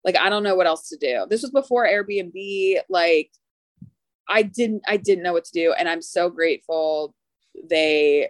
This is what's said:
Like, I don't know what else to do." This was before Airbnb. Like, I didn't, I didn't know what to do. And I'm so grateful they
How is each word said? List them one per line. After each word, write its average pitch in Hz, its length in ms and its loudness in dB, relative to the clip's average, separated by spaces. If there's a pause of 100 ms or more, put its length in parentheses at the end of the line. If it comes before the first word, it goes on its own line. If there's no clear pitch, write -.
Like, 185 120 2
I 190 120 2
don't 208 140 -2
know 196 120 0
what 180 120 4
else 160 220 -2
to 156 80 -16
do." 123 320 -2
This 220 120 -2
was 254 100 -8
before 254 360 0
Airbnb. 196 1000 -2
Like, 170 440 2 (960)
I 220 140 4
didn't, 214 440 -2
I - 100 0
didn't 185 260 0
know 180 100 -2
what 170 120 -2
to - 60 -20
do. 165 220 2
And 175 160 0
I'm 165 120 -4
so 175 280 -2
grateful 160 840 -2 (560)
they 151 600 2